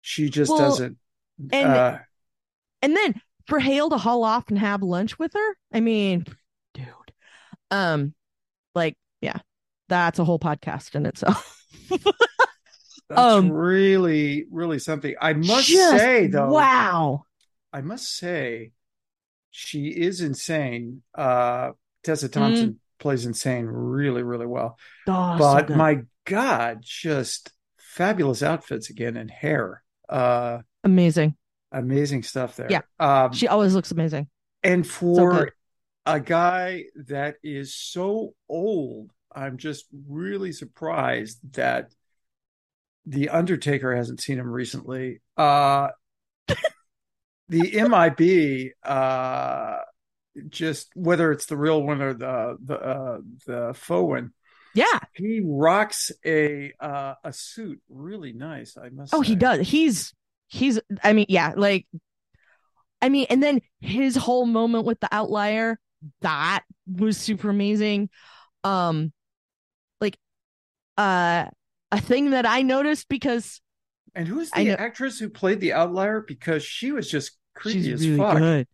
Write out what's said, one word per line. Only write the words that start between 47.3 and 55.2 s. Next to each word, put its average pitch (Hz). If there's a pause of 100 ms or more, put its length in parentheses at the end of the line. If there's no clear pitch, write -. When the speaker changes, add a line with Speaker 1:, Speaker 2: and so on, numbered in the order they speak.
Speaker 1:
the 180
M 233
I 170
B, 147 (120)
uh, 131 (720)
just 160
whether 170
it's 143
the 151
real 151
one 143
or 135
the, 123
the, 139
uh, 131 (280)
the 120
faux 175
one, 123 (420)
Speaker 2:
Yeah. 262 (140)
Speaker 1:
he 214